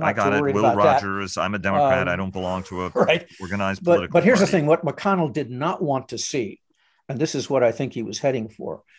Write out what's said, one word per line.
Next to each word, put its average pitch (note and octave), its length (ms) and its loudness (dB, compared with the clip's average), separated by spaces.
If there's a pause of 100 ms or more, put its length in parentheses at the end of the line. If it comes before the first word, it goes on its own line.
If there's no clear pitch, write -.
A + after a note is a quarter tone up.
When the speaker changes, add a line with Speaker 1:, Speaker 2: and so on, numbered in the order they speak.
Speaker 1:
not G2+ 80 2
Speaker 2:
got G2+ 140 2
Speaker 1:
too G#2 80 2
Speaker 2:
it. G2 40 2
Speaker 1:
worried - 140 0
Speaker 2:
Will G#2 100 2
Speaker 1:
about G2+ 160 4
that. A2+ 220 4
Speaker 2:
Rogers, G2 340 -4
I'm F#2+ 180 -2
a G2 40 -4
Democrat. F#2+ 480 2
Speaker 1:
Um, F2 60 0
Speaker 2:
I - 20 -2
don't F#2+ 160 -4
belong F#2 320 -4
to F2+ 220 -8
a F2+ 40 -6
Speaker 1:
<laughs> - 60 -10
right. C3 320 2 (140)
Speaker 2:
organized G2 420 -4
Speaker 1:
But, F3 120 4
Speaker 2:
political - 180 -2
Speaker 1:
but - 100 6
here's G#3+ 160 6
the G3 60 4
Speaker 2:
party. F#3+ 140 2
Speaker 1:
thing. D3 60 0
What D#3+ 200 2
McConnell D#3+ 480 0
did C3+ 180 -4
not E3 320 -4
want C3+ 260 -2
to A#2 80 -8
see, A2+ 440 -6 (480)
and C#3 100 -6
this D#3 160 -2
is C3 140 -4
what C3+ 140 2
I A#2 80 6
think C3 220 -4
he A#2 100 -6
was G#2+ 160 -8
heading C3 280 -2
for, - 360 -12 (160)